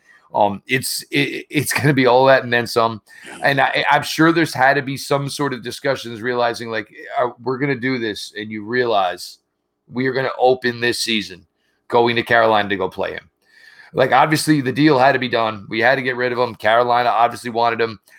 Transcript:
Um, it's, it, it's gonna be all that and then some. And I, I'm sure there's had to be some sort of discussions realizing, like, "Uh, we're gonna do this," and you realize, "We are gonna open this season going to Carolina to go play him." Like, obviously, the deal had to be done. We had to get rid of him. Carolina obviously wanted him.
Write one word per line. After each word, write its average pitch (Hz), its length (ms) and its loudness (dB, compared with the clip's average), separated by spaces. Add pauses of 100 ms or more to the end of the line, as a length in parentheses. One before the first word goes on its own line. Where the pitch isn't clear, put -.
(340)
Um, 101 320 0
it's, - 460 -4
it, 143 380 -4
it's 147 240 -2
gonna 139 200 2
be 131 120 4
all 127 220 6
that 131 160 6
and 120 80 -6
then 120 140 0
some. 113 360 0 (420)
And 139 160 2
I, 135 300 0
I'm 143 140 2
sure 160 280 2
there's 160 220 0
had 131 220 4
to 143 60 -2
be 131 160 -8
some 139 320 -4
sort 139 240 -4
of 117 80 -12
discussions 117 600 -6
realizing, 117 480 -2
like, 110 240 -8 (260)
"Uh, 123 100 0 (120)
we're 123 160 -6
gonna 139 180 -2
do 123 240 -4
this," 107 380 -6
and 107 120 -10
you 107 140 -10
realize, 104 760 -2 (480)
"We 131 200 -4
are 131 60 -2
gonna 131 240 -2
open 123 420 2
this 117 200 -2
season 92 460 -4 (440)
going 120 260 2
to 120 80 -2
Carolina 110 460 2
to 98 80 -4
go 92 120 -4
play 87 220 -6
him." 85 180 -14 (640)
Like, - 220 0
obviously, 151 480 2
the 131 100 -2
deal 147 260 4
had 131 140 6
to 131 80 2
be 123 100 -4
done. 110 400 -2
We 110 120 -2
had 127 140 4
to 135 60 -4
get 127 140 -4
rid 123 160 -2
of 120 80 -4
him. 117 160 -2
Carolina 120 540 2
obviously 113 420 0
wanted 113 300 0
him. 113 180 -4 (200)